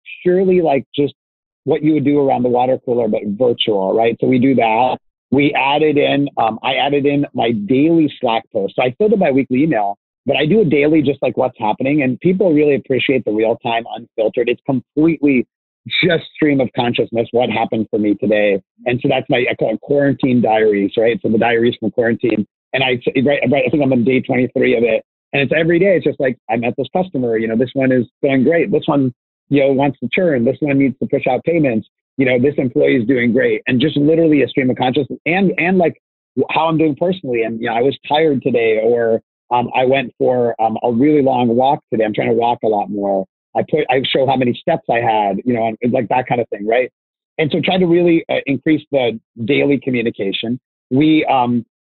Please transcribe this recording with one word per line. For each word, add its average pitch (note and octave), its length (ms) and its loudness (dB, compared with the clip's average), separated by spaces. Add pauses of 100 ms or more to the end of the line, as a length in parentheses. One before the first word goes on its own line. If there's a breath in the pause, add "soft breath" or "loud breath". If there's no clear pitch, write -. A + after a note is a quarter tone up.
(220)
purely, F3+ 380 2
like, C#3 340 0
just C#3+ 200 -2 (500)
what D3 180 -2
you D3+ 120 2
would C#3+ 100 0
do C#3+ 160 2
around B2+ 240 0
the B2+ 60 2
water B2+ 340 0
cooler, A#2+ 240 0
but G#2+ 180 -2
virtual, G#2 680 0
right? A2+ 260 2
So B2 80 0
we B2+ 100 2
do C3 160 2
that. A#2 440 0 (340)
We C#3+ 220 2
added C#3+ 440 0
in, C#3 380 0
um, A2 260 -2
I C3 140 -2
added C#3 280 0
in C#3+ 300 0
my A#2 160 0
daily C3+ 680 2
Slack A2+ 320 -2
post. G2 240 -4
So C3+ 60 0
I B2+ 100 0
still G#3+ 160 0
do G#3+ 80 2
my F3 140 2
weekly C3 320 0
email, G#2+ 360 -2 (280)
but C3+ 100 0
I D3 100 0
do G3+ 140 4
a G3+ 40 4
daily, D#3 380 2
just, C3+ 200 -2
like, C3 140 -4
what's B2+ 220 -2
happening. C3 440 -2
And B2+ 180 -2
people F#3 320 2
really D3 220 2
appreciate C3 500 -2
the G#2+ 80 -4
real A2 240 0
time, A#2 280 -6 (100)
unfiltered. A2+ 540 -4
It's B2 180 -2
completely C#3+ 800 0 (580)
just E3 200 0 (100)
stream C#3+ 260 0
of B2 160 0
consciousness, A#2 560 -2
what A#2+ 180 0
happened A2+ 400 -4
for A2 80 -2
me G#2 160 0
today. G#2 480 0 (240)
And B2 160 -2
so C#3+ 60 0
that's C3 200 -2
my, B2 220 0
I G#2+ 40 -2
call A2+ 200 -2
it - 60 -8
quarantine C#3 600 0
diaries, G#2+ 560 2
right? A2+ 260 2
So A2 60 -4
the A2 100 2
diaries A#2 420 2
from G#2+ 100 -4
quarantine. A2+ 560 -2 (260)
And C3+ 120 -2
I, B2+ 160 -2 (240)
right, C#3+ 160 0 (100)
right, C#3 160 0
I - 20 0
think D3+ 140 0
I'm C3 100 0
on A#2+ 120 0
day C3 160 2
twenty-three B2+ 560 0
of A#2 80 0
it. A2 200 0 (280)
And C#3+ 100 -2
it's C3 120 -2
every E3 240 2
day. F#3+ 180 4
It's C#3 80 -2
just C#3 160 -2
like, C3 180 -2 (100)
I A2+ 80 -2
met A#2+ 220 -4
this C3 160 -4
customer, C3 420 -2
you A2 120 -2
know, A2 80 -2
this B2 180 0
one C3 160 0
is B2+ 160 0 (160)
going C3+ 220 2
great. D3+ 260 2
This D3 160 -2
one, C#3 260 0 (360)
you C#3+ 120 2
know, C#3 120 4
wants C#3 280 0
to B2 120 -6
churn. D#3 320 0
This B2+ 160 0
one C#3+ 180 0
needs C#3 220 0
to B2+ 60 -4
push C3+ 200 -2
out B2+ 180 0
payments. C#3 440 0 (280)
You C3+ 100 2
know, B2+ 120 2
this C#3 200 2
employee C#3 380 0
is A2 100 0
doing A#2+ 260 -2
great. A#2 340 0
And B2+ 140 0
just D3 160 0
literally D3+ 460 2
a A#2 60 0
stream B2+ 220 -2
of A2+ 60 -2
consciousness B2+ 500 -2
and, F3+ 320 0
and, F3+ 200 0
like, D#3+ 220 0 (360)
w-, B2+ 140 0
how D#3+ 180 0
I'm D#3+ 100 0
doing D#3 160 2
personally. D3+ 480 -2
And, A2+ 180 -6
you A#2+ 60 -6
know, A2+ 80 -4
I A#2 80 0
was C#3 160 0 (100)
tired D3+ 340 2
today, A#2 400 2
or, A#2 380 0 (300)
um, B2 240 0
I C3 100 2
went B2+ 320 0
for, B2 460 0
um, A2 200 0
a B2 100 0
really C#3+ 300 2
long B2 260 2
walk C3 320 2 (100)
today. A2+ 140 0
I'm G#2+ 100 -4
trying B2+ 140 -2
to A#2 60 2
walk A#2 300 0
a A2+ 40 2
lot G#2 200 -2
more. G2 380 -2 (280)
I A2+ 160 0
put, D3+ 200 0
I C3 160 0
show C3+ 200 0
how C3+ 100 0
many B2 180 0
steps - 360 -4
I A#2 100 0
had, G#2+ 440 0
you B2 80 0
know, A2+ 300 -2
and, A#2+ 100 0
like, B2 160 -2
that B2+ 180 -2
kind A#2+ 140 -2
of - 80 -4
thing, G#2 180 -8
right? A#2+ 240 0 (460)
And D#3 160 -2
so E3+ 80 -2
try F3 160 0
to F#3 100 2
really, E3+ 440 2
uh, C3 60 -2 (100)
increase C#3+ 440 -2
the A#2+ 300 -2 (240)
daily C#3 340 0
communication. A#2 800 -4 (320)
We, D#3 360 2
um, A#2+ 400 0 (160)